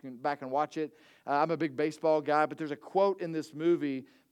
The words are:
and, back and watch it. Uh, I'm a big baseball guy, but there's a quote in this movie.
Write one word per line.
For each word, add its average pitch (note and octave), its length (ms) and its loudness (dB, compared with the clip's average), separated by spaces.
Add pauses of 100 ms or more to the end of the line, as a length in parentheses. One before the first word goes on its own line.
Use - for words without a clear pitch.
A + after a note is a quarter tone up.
and, B2+ 180 -14
back C#3+ 220 -4
and C3 80 -8
watch D3 260 0
it. D#3 160 -4 (320)
Uh, C3+ 60 -4
I'm D3 180 2
a E3 80 0
big D3 180 -2
baseball D#3 460 2
guy, D3+ 240 2
but D3+ 140 -10
there's D#3 100 -6
a C#3+ 60 -4
quote F#3+ 460 0
in E3+ 100 -6
this D#3 240 -6
movie. D3 500 0 (260)